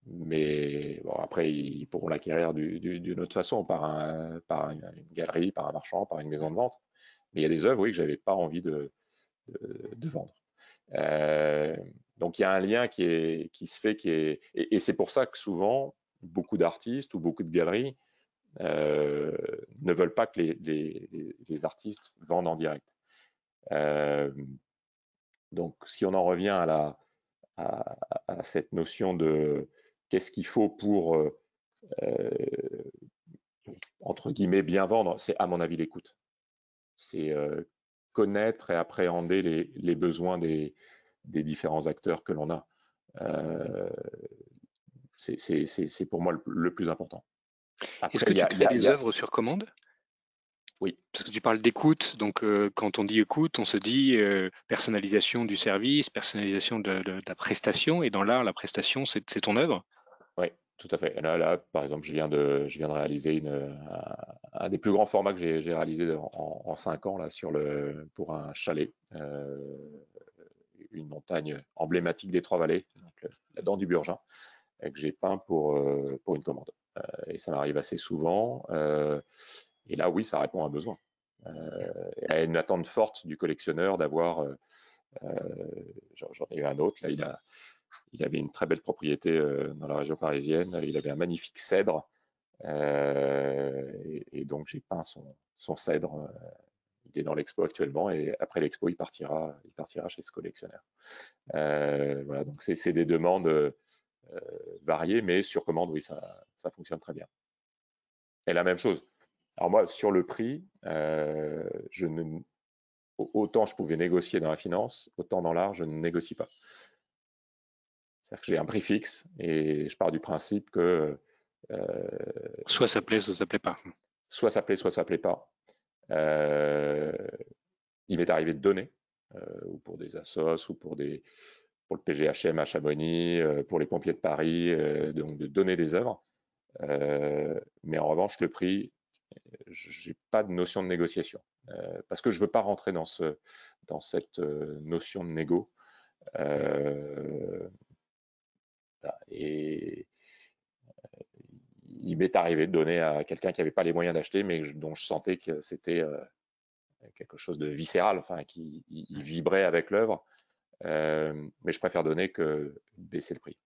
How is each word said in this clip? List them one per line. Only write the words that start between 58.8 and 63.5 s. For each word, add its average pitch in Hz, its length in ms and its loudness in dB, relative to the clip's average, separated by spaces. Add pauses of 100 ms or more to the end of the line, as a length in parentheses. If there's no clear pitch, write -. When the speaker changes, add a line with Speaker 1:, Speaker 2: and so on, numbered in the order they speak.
Speaker 2:
c'est, - 240 -2
c'est - 120 0
ton 107 160 2
œuvre. 131 280 2 (520)
Speaker 1:
Oui, 87 100 0 (300)
tout - 140 -18
à - 60 0
fait. - 240 -2
Là, 80 160 2
là, 82 200 4 (140)
par 76 120 0
exemple, 76 220 -4
je 78 80 -8
viens 78 160 2
de, 71 380 4
je 71 100 -8
viens 76 100 -2
de 76 60 -2
réaliser 76 420 0
une, 76 140 -2
un, 71 680 -6 (380)